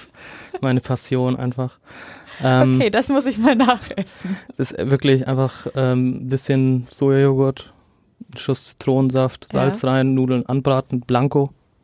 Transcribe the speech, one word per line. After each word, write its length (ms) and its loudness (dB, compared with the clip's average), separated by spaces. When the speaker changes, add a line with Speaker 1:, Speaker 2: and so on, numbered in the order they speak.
Speaker 1:
meine 200 2
Passion 540 -2
einfach. 420 -6
Ähm, 320 4
Speaker 2:
Okay, 140 2
das 200 0
muss 180 0
ich 100 -2
mal 180 4
nachessen. 800 -2
Speaker 1:
Das 140 -4
ist 180 -4
wirklich 380 2
einfach, 480 -2
ähm, 480 0
ein 60 -8
bisschen 600 0
Sojajoghurt, 840 2
einen 80 -16
Schuss 260 -6
Zitronensaft, 880 -2
Speaker 2:
Ja. 80 0
Speaker 1:
Salz 220 0
rein, 320 2
Nudeln 320 0
anbraten, 540 -2
blanko, 500 0